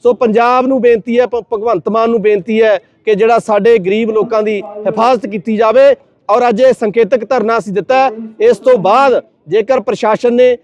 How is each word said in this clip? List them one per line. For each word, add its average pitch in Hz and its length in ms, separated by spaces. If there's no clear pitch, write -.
ਸੋ 240 100
ਪੰਜਾਬ 240 540
ਨੂੰ 262 140
ਬੇਨਤੀ 233 380
ਹੈ, 247 60
ਭ-, 240 180
ਭਗਵੰਤ 214 360
ਮਾਨ 226 200
ਨੂੰ 233 120
ਬੇਨਤੀ 214 420
ਹੈ 208 160
ਕਿ 220 100
ਜਿਹੜਾ 226 240
ਸਾਡੇ 220 380
ਗਰੀਬ 214 340
ਲੋਕਾਂ 214 320
ਦੀ 208 180
ਹਿਫਾਜ਼ਤ 220 420
ਕੀਤੀ 214 300
ਜਾਵੇ। 240 380
ਔਰ 240 200
ਅੱਜ 220 120
ਇਹ 262 120
ਸੰਕੇਤਕ 220 560
ਧਰਨਾ 233 280
ਅਸੀਂ 208 160
ਦਿੱਤਾ 202 220
ਹੈ, 262 160
ਇਸ 226 180
ਤੋਂ 254 200
ਬਾਅਦ 220 460
ਜੇਕਰ 220 320
ਪ੍ਰਸ਼ਾਸਨ 220 540
ਨੇ 247 300